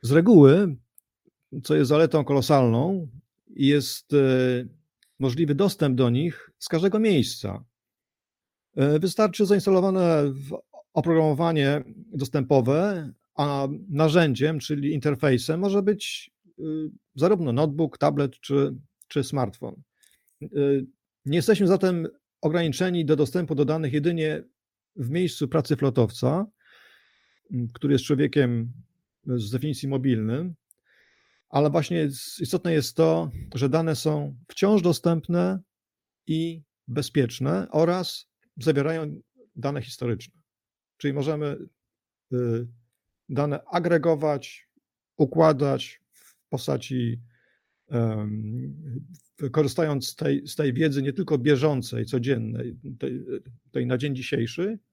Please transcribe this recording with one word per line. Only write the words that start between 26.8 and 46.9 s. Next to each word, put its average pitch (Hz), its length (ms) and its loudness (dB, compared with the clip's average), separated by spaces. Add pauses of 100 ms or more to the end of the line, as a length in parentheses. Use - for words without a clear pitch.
m, 123 220 -4
który 143 180 -2
jest 135 120 2
człowiekiem 127 680 0 (540)
z 117 240 -4
definicji 135 380 -6
mobilnym, 131 680 -2 (960)
ale 147 220 2
właśnie 156 400 0
z-, - 300 -14
istotne 170 320 -2
jest 147 240 0
to, 160 340 2 (240)
że 135 140 0
dane 160 280 0
są 147 400 -4 (120)
wciąż 202 340 2
dostępne 175 760 0 (680)
i 160 360 -4 (260)
bezpieczne 135 840 -2
oraz 170 580 -2 (280)
zawierają 151 640 -2 (360)
dane 139 260 -6
historyczne. - 580 -8 (560)
Czyli 143 180 -4
możemy, 143 440 -4 (760)
y, 120 340 -2 (640)
dane 143 360 -4
agregować, 156 1040 0 (480)
układać 147 840 2 (120)
w - 360 -20
postaci, 120 720 -4 (680)